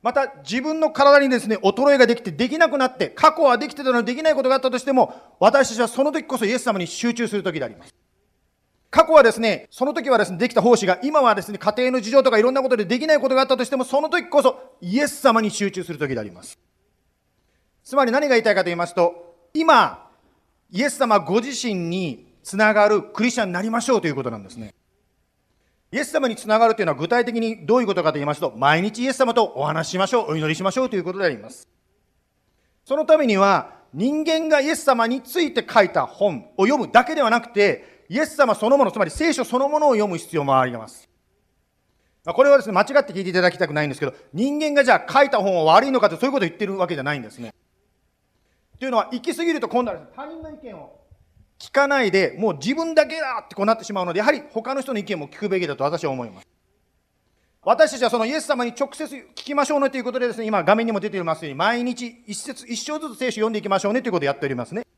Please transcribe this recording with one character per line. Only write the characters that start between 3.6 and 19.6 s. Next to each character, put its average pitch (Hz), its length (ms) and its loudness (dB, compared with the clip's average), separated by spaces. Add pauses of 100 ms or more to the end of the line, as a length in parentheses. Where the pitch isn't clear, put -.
き - 60 -14
て 285 100 -12
た 262 60 0
の 240 100 2
に 214 60 -4
で 247 80 -4
き 302 80 -8
な 311 80 4
い 294 40 4
こ 269 80 -2
と 254 60 0
が 269 80 4
あ - 20 0
っ - 20 0
た 262 100 -2
と 247 80 -4
し 247 60 -8
て 277 80 -2
も、 254 220 2 (260)
私 233 300 4
た 226 60 -10
ち 240 40 -4
は 233 80 2
そ 269 160 -2
の 294 80 0
時 277 140 -4
こ 262 100 -6
そ 233 80 -2
イ 196 60 0
エ 247 80 -2
ス 247 60 -8
様 208 140 -2
に 175 80 -4
集 233 280 -4
中 233 120 -4
す 190 80 -6
る 196 80 -4
時 160 160 -4
で 135 60 -4
あ 117 40 -8
り 107 80 -14
ま - 100 -20
す。 - 80 -20 (920)
過 320 160 4
去 320 80 0
は 302 100 10
で 226 100 6
す 220 80 -6
ね、 214 300 -2
そ - 140 -4
の 294 80 -2
時 285 160 -6
は 254 80 4
で 208 80 4
す 185 80 -6
ね、 170 60 -10
で 240 100 0
き - 60 -6
た 208 80 4
奉 240 140 6
仕 202 100 -2
が、 180 160 2
今 294 180 2
は 240 140 4
で 185 80 -4
す 208 80 -14
ね、 202 80 -10
家 214 180 -2
庭 254 140 0
の 254 100 -2
事 208 100 -10
情 269 120 6
と 254 80 4
か 226 80 2
い 214 40 4
ろ 247 80 4
ん 262 40 -4
な 269 80 0
こ 262 60 -2
と 254 80 2
で 208 80 -2
で 240 140 -2
き 302 80 -4
な 311 80 4
い 294 60 2
こ 269 80 -2
と 262 60 2
が 262 80 2
あ - 20 2
っ 262 40 -6
た 262 80 2
と 247 80 -4
し 226 40 -10
て 277 80 -4
も、 254 80 -2
そ 269 160 0
の 311 80 -4
時 330 200 -2
こ 285 140 2
そ - 380 -6
イ 185 200 -2
エ 294 80 0
ス - 120 -12
様 226 220 2
に 208 80 -2
集 202 200 -4
中 190 120 -10
す 165 100 -12
る - 60 -10
時 135 160 -4
で 113 60 -6
あ - 20 -10
り 101 80 -12
ま 87 140 -20
す。 - 140 -20 (1200)
つ - 140 -14
ま 277 80 4
り 226 80 0
何 285 100 2
が 285 80 0
言 240 80 4
い 226 40 2
た 220 100 2
い - 20 4
か 190 60 2
と 175 60 0
言 175 80 -4
い - 20 -6
ま 175 100 -2
す - 80 -16
と、 175 400 0 (200)
今、 302 540 4 (600)